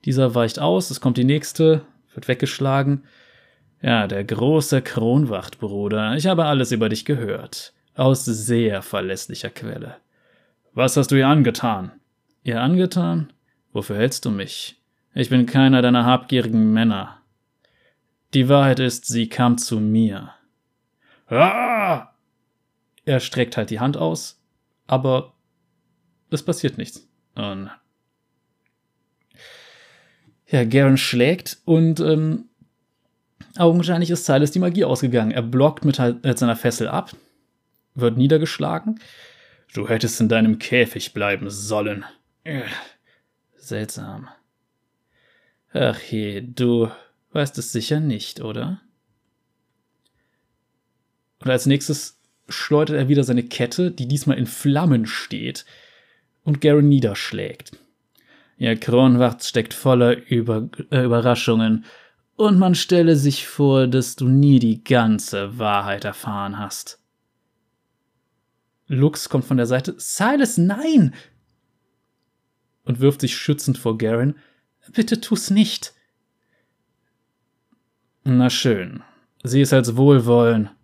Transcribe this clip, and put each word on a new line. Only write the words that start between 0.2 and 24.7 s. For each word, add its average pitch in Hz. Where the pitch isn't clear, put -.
weicht 117
aus, 180
es 135
kommt 123
die 123
nächste, 151
wird -
weggeschlagen. 135
„Ja, 113
der 98
große 135
Kronwachtbruder. 107
Ich 151
habe 165
alles 131
über 113
dich 107
gehört. 117
Aus 131
sehr 110
verlässlicher 95
Quelle.“ -
„Was 131
hast 139
du 143
ihr 135
angetan?“ 117
„Ihr 117
angetan? 170
Wofür 104
hältst 127
du 123
mich? -
Ich 127
bin 127
keiner 135
deiner 120
habgierigen 117
Männer. 110
Die 131
Wahrheit 135
ist, 123
sie 117
kam 120
zu 113
mir.“ 107
„Ah!“ 214
Er 135
streckt -
halt 107
die 107
Hand 143
aus, -